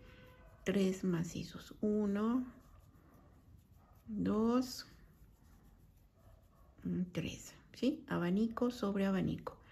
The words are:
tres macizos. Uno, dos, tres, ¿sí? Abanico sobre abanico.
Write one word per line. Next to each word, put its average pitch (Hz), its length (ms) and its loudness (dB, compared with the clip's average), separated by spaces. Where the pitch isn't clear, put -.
tres 190 400 2
macizos. - 760 -2
Uno, 214 640 2
dos, 220 800 2
tres, - 420 -6
¿sí? 269 340 0
Abanico 208 640 0
sobre 202 340 0
abanico. 170 500 0